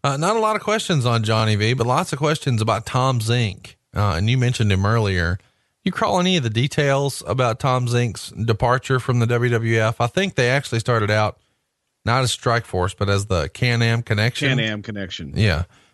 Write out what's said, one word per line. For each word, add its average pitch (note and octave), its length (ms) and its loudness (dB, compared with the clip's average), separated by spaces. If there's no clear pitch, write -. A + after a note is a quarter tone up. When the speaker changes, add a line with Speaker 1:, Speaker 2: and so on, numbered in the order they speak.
Speaker 1:
Uh, C#3 140 0
not F#3 200 0
a - 20 0
lot A3 180 0
of G#3 60 -4
questions F#3+ 420 0
on A#2 200 2
Johnny A2 320 2
V, A2 180 2
but A#2+ 120 0
lots C#3+ 240 0
of D3 80 -4
questions C#3+ 440 0
about G#2+ 240 0
Tom B2+ 340 0
Zink. A#2 560 -2
Uh, G2+ 220 2
and G#2 140 2
you C3 80 2
mentioned A#2 340 2
him G2 140 2
earlier. F#2+ 520 0
You F#3 80 0
crawl G3+ 260 0
any F3+ 200 2
of C#3 40 0
the A#2 60 -2
details C#3 800 0
about A#2 340 0
Tom B2+ 260 0
Zink's A#2+ 440 -2
departure A#2+ 680 0
from B2 200 0
the A#2 80 2
W A#2+ 240 0
W A2+ 280 0
F? A2 220 0
I A#2 60 2
think F#3 300 -2
they B2 120 2
actually B2+ 320 -2
started A2 300 0
out G#2+ 280 0
not B2+ 160 2
as A#2+ 100 -2
Strike A#2 320 0
Force, F2+ 300 -2
but G2 160 -2
as G2+ 160 0
the E2 240 0
Can-Am A#2 520 0
Connection. A#2 460 -2
Speaker 2:
Can-Am A2 320 -2
Connection. F#2+ 560 -10
Speaker 1:
Yeah. F#2+ 280 2